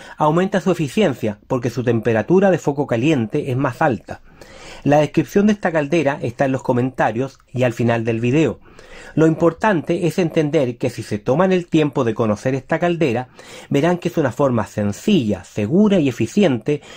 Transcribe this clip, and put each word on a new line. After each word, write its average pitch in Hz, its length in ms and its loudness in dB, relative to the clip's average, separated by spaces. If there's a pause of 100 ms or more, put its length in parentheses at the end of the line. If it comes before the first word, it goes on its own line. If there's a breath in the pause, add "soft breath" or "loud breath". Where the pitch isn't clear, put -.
(180 loud breath)
aumenta 170 420 2
su 190 100 0
eficiencia 151 800 -2
porque 127 220 -2
su 117 160 -6
temperatura 120 640 2
de 170 60 2
foco 143 280 -2
caliente 131 640 0
es 123 60 -4
más 131 260 -2
alta. 143 380 -2 (640 loud breath)
La 143 160 4
descripción 170 480 2
de 220 60 4
esta 190 180 -4
caldera 151 500 0
está 139 240 -2
en 135 60 0
los 131 120 -4
comentarios 127 760 -2 (140)
y 123 100 0
al 123 100 2
final 117 300 0
del 113 160 -2
video. 123 400 0 (560 loud breath)
Lo 156 120 6
importante 170 800 0
es 156 120 -2
entender 151 580 0
que 135 120 -2
si 117 140 -8
se 107 140 -6
toman 170 340 0
el 180 160 0
tiempo 147 380 0
de 113 80 0
conocer 113 420 -2
esta 147 240 -4
caldera, 156 480 -2 (420 loud breath)
verán 165 280 2
que 170 100 -8
es - 100 -4
una 143 140 0
forma 123 360 0
sencilla, 104 760 0
segura 185 560 2
y 143 80 2
eficiente 139 760 0 (160 loud breath)